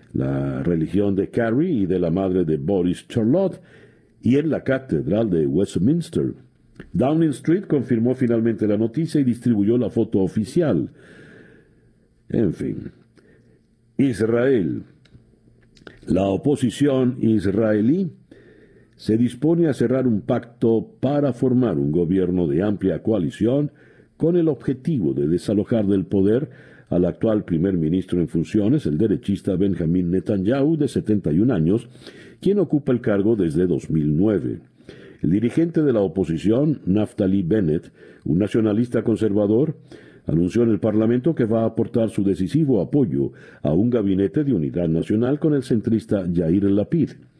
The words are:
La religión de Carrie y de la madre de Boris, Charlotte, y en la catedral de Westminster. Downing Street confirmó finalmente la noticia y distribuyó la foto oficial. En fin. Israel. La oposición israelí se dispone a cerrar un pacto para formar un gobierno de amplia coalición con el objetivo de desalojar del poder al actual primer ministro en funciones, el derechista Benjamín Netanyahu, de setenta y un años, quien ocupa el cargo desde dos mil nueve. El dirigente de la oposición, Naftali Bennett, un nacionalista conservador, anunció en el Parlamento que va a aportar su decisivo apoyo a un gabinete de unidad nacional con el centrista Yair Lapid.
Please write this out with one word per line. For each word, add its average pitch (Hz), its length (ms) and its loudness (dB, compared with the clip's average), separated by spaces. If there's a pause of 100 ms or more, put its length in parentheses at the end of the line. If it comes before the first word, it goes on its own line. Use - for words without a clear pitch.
(140)
La 135 480 -4
religión 87 520 0
de 92 140 -2
Carrie 120 540 0
y 95 40 -2
de 92 120 0
la 85 120 0
madre 92 340 0
de 78 120 0
Boris, 87 520 -2
Charlotte, 156 520 0 (600)
y 123 140 2
en 156 120 0
la 113 140 -2
catedral 110 680 -2
de 80 180 0
Westminster. 90 840 0 (600)
Downing 151 380 2
Street 175 360 -2
confirmó 120 480 0
finalmente 117 520 0
la 104 100 2
noticia 147 440 -2
y 139 40 2
distribuyó 117 540 2
la 107 120 -2
foto 107 300 0
oficial. 95 680 0 (1400)
En 101 240 0
fin. - 380 -8 (1080)
Israel. 117 840 0 (1200)
La 92 200 0
oposición 127 960 0
israelí 110 920 2 (840)
se 110 200 -2
dispone 156 520 0
a 135 40 0
cerrar 127 340 0
un 107 140 0
pacto 113 640 -2 (140)
para 143 320 0
formar 123 460 0
un 71 140 0
gobierno 87 540 0
de 76 160 0
amplia 95 400 -2
coalición 110 680 -2 (440)
con 170 200 0
el 165 120 2
objetivo 127 640 -2
de 71 160 -2
desalojar 101 580 0
del 95 200 0
poder 104 440 0 (400)
al 87 140 2
actual 104 400 -2
primer 90 320 0
ministro 87 440 0
en 80 80 -2
funciones, 104 580 0
el 76 120 -2
derechista 98 580 0
Benjamín 87 540 0
Netanyahu, 113 640 0
de 147 100 0
setenta 95 460 -2
y 82 80 2
un 123 100 4
años, 95 380 0 (520)
quien 202 180 2
ocupa 143 340 0
el 120 80 0
cargo 104 360 2
desde 87 300 0
dos 76 240 -2
mil 76 260 0
nueve. 82 440 0 (640)
El - 80 0
dirigente 156 520 0
de 143 100 2
la 110 80 2
oposición, 95 840 0
Naftali 98 580 0
Bennett, 85 480 0 (360)
un 82 120 0
nacionalista 110 640 0
conservador, 107 720 0 (520)
anunció 90 360 0
en 117 60 2
el 107 100 2
Parlamento 117 560 0
que 120 120 0
va 113 160 0
a 113 40 0
aportar 113 440 -2
su 107 120 -4
decisivo 98 600 0
apoyo 78 500 0 (300)
a 71 100 0
un 101 160 2
gabinete 98 560 0
de 139 80 0
unidad 80 340 -2
nacional 110 540 0
con 151 140 0
el 135 80 0
centrista 110 680 -2
Yair 87 340 2
Lapid. 101 460 0 (300)